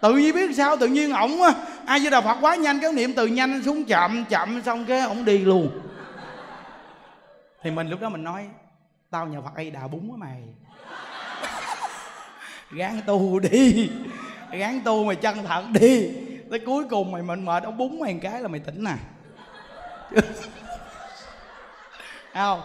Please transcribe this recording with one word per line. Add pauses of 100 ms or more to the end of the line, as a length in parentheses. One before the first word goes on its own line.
Tự
nhiên
biết
sao,
tự
nhiên
ổng
á, (340)
A
Di
Đà
Phật
quá
nhanh,
cái
niệm
từ
nhanh
xuống
chậm,
chậm
xong
cái
ổng
đi
luôn. (1900)
Thì
mình
lúc
đó
mình
nói, (640)
"Tao
nhờ
Phật
A
Di
Đà
bún (100)
á
mày." (2250)
<laughs>
"Ráng
tu
đi, (640)
ráng
tu
mày
chân
thật (100)
đi. (400)
Tới
cuối
cùng
mày
mệt
mệt,
ông
búng
mày
một
cái
là
mày
tỉnh
nè." (1160)
<laughs> (2000)
Không?